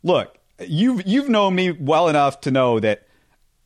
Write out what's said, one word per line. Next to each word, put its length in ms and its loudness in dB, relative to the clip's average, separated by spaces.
look, 340 0
you've, 400 -2
you've 220 0
known 260 0
me 180 0
well 360 0
enough 340 0
to 80 -4
know 300 2
that 260 -2